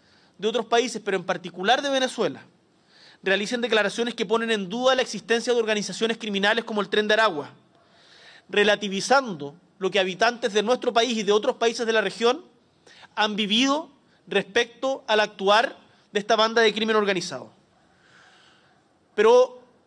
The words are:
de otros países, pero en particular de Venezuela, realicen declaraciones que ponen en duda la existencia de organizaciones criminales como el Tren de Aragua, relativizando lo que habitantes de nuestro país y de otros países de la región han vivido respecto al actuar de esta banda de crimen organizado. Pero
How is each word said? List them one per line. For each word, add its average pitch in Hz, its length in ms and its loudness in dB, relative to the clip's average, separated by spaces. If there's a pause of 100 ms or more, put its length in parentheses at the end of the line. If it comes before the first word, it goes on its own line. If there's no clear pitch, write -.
(380)
de 190 100 -4
otros 226 180 -4
países, 240 380 0
pero 190 140 -4
en 175 60 -8
particular 180 580 -2
de 277 80 -4
Venezuela, 247 540 -4 (760)
realicen 202 400 -2
declaraciones 226 540 -2
que 220 100 -4
ponen 226 260 0
en 202 160 -4
duda 254 280 0
la 254 60 2
existencia 233 520 -2
de 240 60 0
organizaciones 214 580 -2
criminales 214 480 -2
como 214 160 -4
el 196 80 -6
Tren 214 180 0
de 214 60 2
Aragua, 180 380 0 (960)
relativizando 202 1080 0 (240)
lo 185 100 -2
que 196 100 -2
habitantes 214 520 0
de 208 100 0
nuestro 247 300 0
país 233 260 0
y 220 60 -2
de 190 80 0
otros 220 240 2
países 233 300 -2
de 220 80 0
la 220 80 2
región 226 420 0 (720)
han 214 220 -2
vivido 254 520 0 (380)
respecto 233 800 -2
al 214 140 2
actuar 208 560 2 (340)
de 208 80 -2
esta 208 160 0
banda 226 260 2
de 214 120 4
crimen 220 240 0
organizado. 185 520 -4 (1700)
Pero 247 480 4 (240)